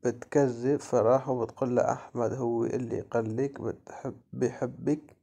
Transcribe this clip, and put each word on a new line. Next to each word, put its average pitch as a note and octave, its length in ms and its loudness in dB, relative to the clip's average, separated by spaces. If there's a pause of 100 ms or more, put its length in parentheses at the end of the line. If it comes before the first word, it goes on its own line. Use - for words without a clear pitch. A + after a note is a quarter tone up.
بتكذب B2 760 2
فرح B2+ 500 4
وبتقول B2 460 -2
لأحمد A#2+ 580 0
هو A#2 320 0
اللي - 360 -2
قالك A#2 600 -2
بتحب-، - 600 -10 (120)
بيحبك. C3 880 -4